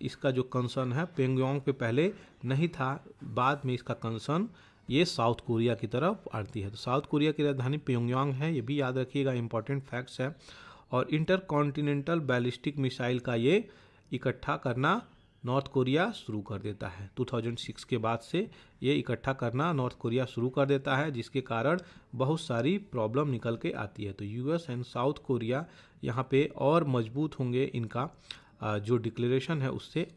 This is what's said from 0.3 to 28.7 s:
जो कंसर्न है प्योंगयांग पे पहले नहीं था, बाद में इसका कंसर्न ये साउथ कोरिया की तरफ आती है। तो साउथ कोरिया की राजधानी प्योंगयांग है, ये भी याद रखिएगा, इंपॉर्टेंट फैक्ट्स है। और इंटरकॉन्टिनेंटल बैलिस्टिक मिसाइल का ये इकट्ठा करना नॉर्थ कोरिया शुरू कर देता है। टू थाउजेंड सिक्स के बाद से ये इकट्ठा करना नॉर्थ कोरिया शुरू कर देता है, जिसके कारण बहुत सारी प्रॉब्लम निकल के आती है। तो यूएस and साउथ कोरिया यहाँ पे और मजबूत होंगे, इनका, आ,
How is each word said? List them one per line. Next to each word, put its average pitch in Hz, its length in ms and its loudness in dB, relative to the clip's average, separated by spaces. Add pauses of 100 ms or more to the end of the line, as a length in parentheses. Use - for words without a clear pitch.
जो 127 120 2
कंसर्न 127 500 -2
है 147 120 0
प्योंगयांग 131 560 0
पे 135 120 0
पहले 127 400 2 (320)
नहीं 139 240 2
था, 135 360 -4 (200)
बाद 127 400 2
में 127 100 2
इसका 120 200 -4
कंसर्न 139 540 -2 (420)
ये 143 140 4
साउथ 117 300 2 (120)
कोरिया 117 280 2
की 113 120 -4
तरफ 143 460 0
आती 107 280 -6
है। 98 100 -6
तो 110 60 -12
साउथ 131 260 0
कोरिया 151 300 2
की 151 100 0
राजधानी 139 360 2
प्योंगयांग 131 540 2
है, 151 220 0
ये 139 60 0
भी 139 200 -2
याद 131 180 0
रखिएगा, 131 340 0
इंपॉर्टेंट 117 500 -2
फैक्ट्स 127 380 -8
है। 135 160 -4 (540)
और 123 200 2
इंटरकॉन्टिनेंटल 147 1120 2
बैलिस्टिक 131 580 0
मिसाइल 127 400 0
का 120 160 -2
ये 143 340 4 (440)
इकट्ठा 131 440 -2
करना 143 520 0 (340)
नॉर्थ 131 260 0
कोरिया 139 420 2
शुरू 107 300 -6
कर 101 180 -6
देता 104 300 -6
है। 95 280 -12
टू 127 80 0
थाउजेंड 117 340 -2
सिक्स - 260 -10
के 123 140 0
बाद 113 220 0
से 190 280 -2 (340)
ये 131 120 4
इकट्ठा 135 380 -2
करना 135 400 -2
नॉर्थ 127 240 -2
कोरिया 127 280 0
शुरू 120 240 -2
कर 139 180 2
देता 139 300 2
है, 151 140 0
जिसके 127 320 -4
कारण 123 360 0 (360)
बहुत 131 260 0
सारी 131 360 0 (160)
प्रॉब्लम 123 360 0
निकल 117 280 -2
के 160 180 -4
आती 107 300 -6
है। 98 80 -6
तो 104 120 -10
यूएस 131 460 -2
and 123 140 -4
साउथ 131 420 -2
कोरिया 123 380 0 (400)
यहाँ 127 260 -2
पे 139 140 6 (140)
और 156 280 4
मजबूत 127 520 0
होंगे, 127 260 2
इनका, 123 440 -4 (540)
आ, 107 160 0